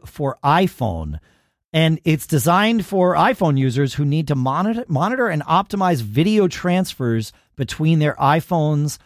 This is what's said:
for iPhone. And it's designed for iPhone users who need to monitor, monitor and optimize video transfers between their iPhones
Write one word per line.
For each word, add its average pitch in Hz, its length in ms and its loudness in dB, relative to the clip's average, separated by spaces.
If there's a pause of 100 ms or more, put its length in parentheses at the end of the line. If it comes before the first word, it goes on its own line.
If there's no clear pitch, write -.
for 135 380 -6
iPhone. 104 760 0 (540)
And 160 320 2
it's 156 220 0
designed 185 580 2
for 180 300 0
iPhone 170 420 2
users 131 380 0
who 143 100 0
need 147 240 -2
to 147 60 0
monitor, 170 520 -2
monitor 220 400 0
and 151 160 -4
optimize 185 580 0
video 175 460 2
transfers 135 840 -2 (220)
between 156 440 0
their 151 160 0
iPhones 151 920 0